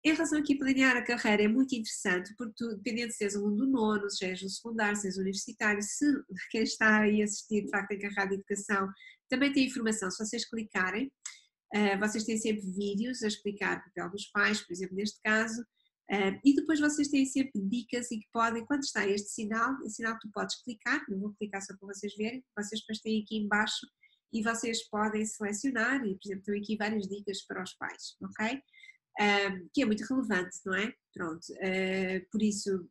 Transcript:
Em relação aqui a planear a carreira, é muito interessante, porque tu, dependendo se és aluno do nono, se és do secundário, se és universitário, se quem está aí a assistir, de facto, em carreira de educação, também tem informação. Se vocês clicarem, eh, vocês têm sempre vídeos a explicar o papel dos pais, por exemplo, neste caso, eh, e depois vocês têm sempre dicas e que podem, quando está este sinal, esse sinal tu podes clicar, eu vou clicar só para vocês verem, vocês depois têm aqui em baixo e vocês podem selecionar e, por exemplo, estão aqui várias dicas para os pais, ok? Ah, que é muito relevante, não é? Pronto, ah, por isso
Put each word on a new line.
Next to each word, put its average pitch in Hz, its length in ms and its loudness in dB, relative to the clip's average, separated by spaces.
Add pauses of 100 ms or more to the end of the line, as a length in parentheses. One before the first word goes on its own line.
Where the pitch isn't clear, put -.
Em 311 100 4
relação 311 260 2
aqui 285 160 2
a 277 40 0
planear 262 380 4
a 240 60 0
carreira, 226 420 4
é 208 40 6
muito 262 260 4
interessante, 190 640 -2
porque 233 200 -8
tu, 233 200 -6
dependendo 226 360 -4
se - 120 -4
és 202 120 -2
aluno 208 200 2
do 262 100 2
nono, 214 440 2
se 190 140 -4
és 185 160 -4
do 190 80 -8
secundário, 214 480 -2
se 202 100 -4
és 185 120 -4
universitário, 202 640 -2
se - 220 -2 (460)
quem 226 120 0
está 220 380 6
aí 214 200 6
a 208 40 4
assistir, 208 400 0
de - 60 -6
facto, 196 220 -2
em 196 60 -4
carreira 202 300 -2
de 196 80 0
educação, 196 520 -2 (400)
também 269 240 2
tem 269 140 4
informação. 214 440 0
Se 214 140 -6
vocês 226 240 -4
clicarem, 214 640 -2 (640)
eh, 202 240 4
vocês 214 260 0
têm 220 140 0
sempre 214 320 0
vídeos 202 520 -2
a 214 60 2
explicar 196 500 -2
o - 60 -14
papel 175 260 -8
dos 208 160 -10
pais, 208 380 2
por - 80 -12
exemplo, 185 240 -6
neste 208 260 -4
caso, 226 400 0 (480)
eh, 196 340 2
e 277 100 10
depois 302 260 4
vocês 294 280 2
têm 269 180 4
sempre 269 360 0
dicas 240 480 -2
e 226 80 -4
que 208 140 -12
podem, 226 340 0
quando 285 160 0
está 202 240 -2
este 202 240 0
sinal, 226 440 0 (100)
esse 214 120 -8
sinal 226 240 -4
tu 214 120 -12
podes 190 300 -4
clicar, 254 480 -2
eu 190 80 -2
vou 208 160 -4
clicar 202 280 -6
só 196 140 -14
para 196 180 -14
vocês 202 220 -8
verem, 233 280 -4 (120)
vocês 208 240 -4
depois 220 200 -8
têm 220 220 0
aqui 220 160 -8
em 208 100 -2
baixo 214 380 0 (480)
e 220 80 0
vocês 226 460 -2
podem 214 360 0
selecionar 233 800 -2
e, 196 120 -2
por - 100 -16
exemplo, 196 140 -6
estão 208 160 -2
aqui 208 200 -2
várias 214 300 0
dicas 196 400 -8
para 190 160 -6
os 180 120 -10
pais, - 460 -10
ok? 220 400 -4 (600)
Ah, 202 380 4 (140)
que 277 100 2
é 233 40 4
muito 214 180 2
relevante, 214 600 0
não 190 100 -2
é? 214 200 -2 (180)
Pronto, 170 340 -6 (160)
ah, 190 680 0
por 208 120 0
isso 202 480 0